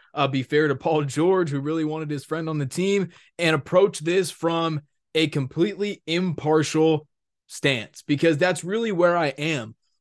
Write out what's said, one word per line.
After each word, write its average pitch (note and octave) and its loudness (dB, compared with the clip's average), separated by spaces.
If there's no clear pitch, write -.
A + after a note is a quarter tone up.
uh, C#3 0
be C3 -2
fair D3 2
to C#3 2
Paul D#3 0
George, E3 2
who C#3 -4
really D#3 -2
wanted D#3 -6
his C#3+ -6
friend D#3+ -6
on D#3 -2
the C#3+ -2
team, F#3+ -2
and E3 2
approach F#3 2
this F3 0
from E3 -2
a D#3+ 2
completely E3+ -4
impartial D#3 0
stance, - -4
because D3+ 2
that's F3+ 0
really A3 -2
where F3 2
I E3 0
am C#3+ -4